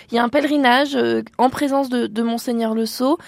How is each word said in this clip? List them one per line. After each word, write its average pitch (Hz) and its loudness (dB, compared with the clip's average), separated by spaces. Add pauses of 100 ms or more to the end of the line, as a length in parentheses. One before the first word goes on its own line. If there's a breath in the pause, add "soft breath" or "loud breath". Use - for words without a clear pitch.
(120)
Il - -4
y 226 0
a 233 2
un 240 0
pèlerinage, 285 2
euh, 233 0 (160)
en 254 2
présence 277 -2
de, 240 -2
de 214 -4
Monseigneur 233 -2
Le 226 0
Sceau, 262 0